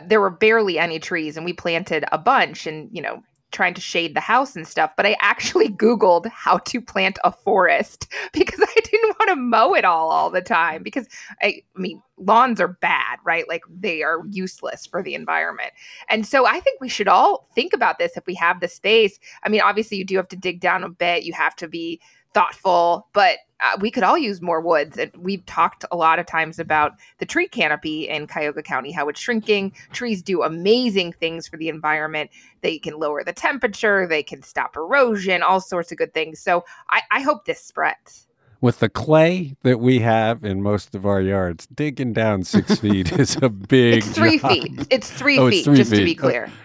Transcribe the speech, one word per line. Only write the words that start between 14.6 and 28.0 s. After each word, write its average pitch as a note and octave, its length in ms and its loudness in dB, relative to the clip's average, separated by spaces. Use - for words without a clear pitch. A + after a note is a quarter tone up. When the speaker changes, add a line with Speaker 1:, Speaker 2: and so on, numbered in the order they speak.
Speaker 1:
for F#3+ 160 -8
the D3 120 -10
environment. D#3+ 580 -4
And A3 180 -2
so C4 200 2
I C4 140 2
think C5 200 -2
we B3+ 80 -10
should G3 200 -2
all C4 460 4
think D4 200 -2
about A3+ 240 0
this E3+ 180 -4
if - 100 -12
we F3+ 100 -8
have F3+ 240 0
the F3 80 -4
space. G#3 500 2
I G3+ 60 -4
mean, G#3+ 100 2
obviously, G3+ 380 0
you F#3 80 -8
do F#3+ 100 -2
have F#3 120 -2
to F#3 80 -18
dig F3+ 240 -8
down F3 220 0
a F3+ 60 -8
bit. F3 360 -2
You E3 100 -10
have D#3 220 -2
to E3+ 120 -12
be E3 320 -10
thoughtful, F3 800 2
but, F#3+ 240 4
uh, A#2+ 180 0
we G#3 140 -2
could B3 100 -4
all A#3 160 4
use G3+ 240 -4
more E3+ 180 -2
woods. D#3 380 0
And - 200 -6
we've F#3 280 -8
talked - 460 -2
a F3 40 -4
lot D#3+ 220 2
of E3+ 80 -4
times D#3+ 320 -4
about D#3 340 0
the F#3 80 -8
tree F4 200 -2
canopy D#3 640 -4